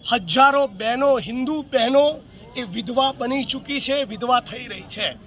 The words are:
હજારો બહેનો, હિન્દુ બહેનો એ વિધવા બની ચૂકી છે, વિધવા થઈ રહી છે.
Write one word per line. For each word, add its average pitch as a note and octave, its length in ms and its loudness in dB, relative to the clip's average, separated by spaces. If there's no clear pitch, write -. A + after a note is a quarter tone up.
હજારો C4 580 4
બહેનો, B3 360 0
હિન્દુ B3+ 360 -4
બહેનો C4 380 4
એ B3+ 120 -6
વિધવા A#3 480 -2
બની B3+ 320 -2
ચૂકી C#4 360 -6
છે, C4+ 140 0
વિધવા A#3 360 0
થઈ A#3+ 260 -14
રહી F#3+ 220 -12
છે. G#3 180 -4